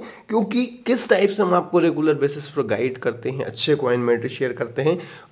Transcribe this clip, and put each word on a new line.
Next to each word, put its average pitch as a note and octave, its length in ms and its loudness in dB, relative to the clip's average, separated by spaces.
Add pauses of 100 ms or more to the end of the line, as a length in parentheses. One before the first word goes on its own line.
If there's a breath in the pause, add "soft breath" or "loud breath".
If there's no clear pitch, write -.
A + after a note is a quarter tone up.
(300 loud breath)
क्योंकि A3 360 0
किस - 440 -2
type G3 200 4
से G3 140 0
हम F3+ 100 2
आपको F3 260 2
regular D#3 340 2
basis C#3+ 340 -2
पर C#3+ 160 -2
guide A#2+ 340 -2
करते A#2+ 320 -4
हैं, C3 160 -4
अच्छे - 300 0
coin B2 240 2
में A#2+ 140 2
entry A#2 160 -2
share B2 240 -2
करते A#2+ 280 -6
हैं। E3 180 2 (320 loud breath)